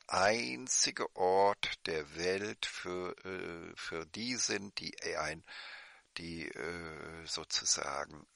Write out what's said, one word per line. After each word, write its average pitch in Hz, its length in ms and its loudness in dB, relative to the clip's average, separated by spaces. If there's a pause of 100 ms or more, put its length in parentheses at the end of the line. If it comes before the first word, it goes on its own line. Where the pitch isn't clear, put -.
einzige 120 1080 2
Ort 98 760 6
der 78 280 -2
Welt 95 500 0
für, 90 600 -4
äh, 85 500 -6
für 82 300 -4
die 117 320 -4
sind, 104 420 -2
die - 160 -8 (220)
ein, 78 260 -2 (760)
die, 82 300 -6
äh, 80 800 -8
sozusagen 76 1000 -2 (100)